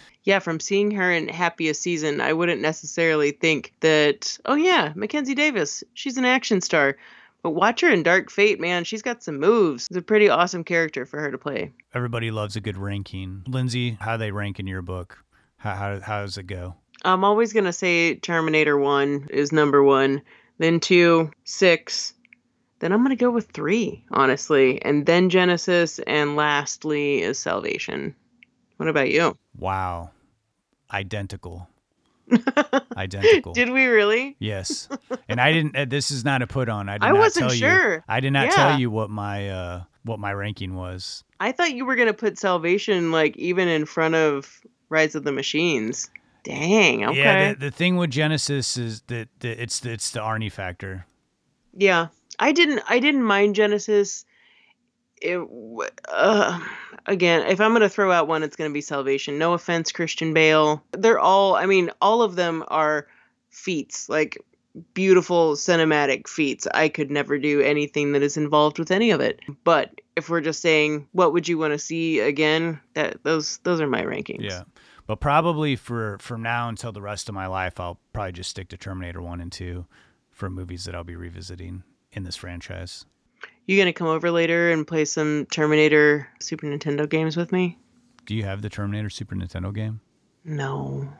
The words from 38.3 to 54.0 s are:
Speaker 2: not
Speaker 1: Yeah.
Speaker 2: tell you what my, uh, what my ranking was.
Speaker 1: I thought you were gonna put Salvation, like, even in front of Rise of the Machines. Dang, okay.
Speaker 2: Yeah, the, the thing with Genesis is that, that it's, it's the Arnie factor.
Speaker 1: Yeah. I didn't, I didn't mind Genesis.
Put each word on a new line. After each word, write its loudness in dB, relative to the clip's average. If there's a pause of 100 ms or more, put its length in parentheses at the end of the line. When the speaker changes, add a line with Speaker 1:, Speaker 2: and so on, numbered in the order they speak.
Speaker 2:
not 4
Speaker 1:
Yeah. 2
Speaker 2:
tell 4
you 0
what -2
my, -6
uh, -8 (220)
what -6
my -6
ranking -6
was. -10 (160)
Speaker 1:
I -2
thought -2
you -6
were -2
gonna 4
put -4
Salvation, 0
like, 4
even 0
in 2
front 0
of 0 (280)
Rise 2
of -6
the -2
Machines. -2 (340)
Dang, 4
okay. 0
Speaker 2:
Yeah, 4
the, -8
the -4
thing 2
with 0
Genesis -2
is -6
that, -8 (120)
that -6
it's, -8
it's -8
the -6
Arnie -4
factor. -10 (720)
Speaker 1:
Yeah. 2 (300)
I 2
didn't, 2
I 2
didn't 2
mind 4
Genesis. 2 (960)